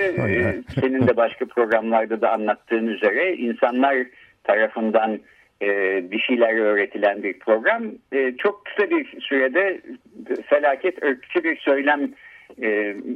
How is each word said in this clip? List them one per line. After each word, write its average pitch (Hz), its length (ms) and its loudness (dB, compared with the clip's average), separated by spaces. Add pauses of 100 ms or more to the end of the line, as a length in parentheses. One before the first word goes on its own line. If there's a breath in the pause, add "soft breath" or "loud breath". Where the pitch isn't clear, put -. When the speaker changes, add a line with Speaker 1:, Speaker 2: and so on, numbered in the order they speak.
(220)
Speaker 1:
Aynen. 113 200 0
Speaker 2:
E, 98 200 -2 (180)
senin 131 280 2
de 117 80 4
başka 117 300 0
programlarda 113 720 0
da 110 120 2
anlattığın 110 540 -2
üzere 113 500 0
insanlar 123 600 0 (480 soft breath)
tarafından, 110 760 2 (420 soft breath)
e, 101 60 0 (420)
bir 107 80 -4
şeyler 117 380 2
öğretilen 104 640 0
bir 95 160 -6
program. 143 440 0 (300)
E, 131 260 0
çok - 260 -4
kısa 208 260 -2
bir 311 300 -2
sürede 175 600 0 (640)
felaket 147 580 0
ırkçı 147 400 -2
bir 160 140 -2
söylem, 143 520 0 (520 loud breath)
e, 104 340 -2 (200)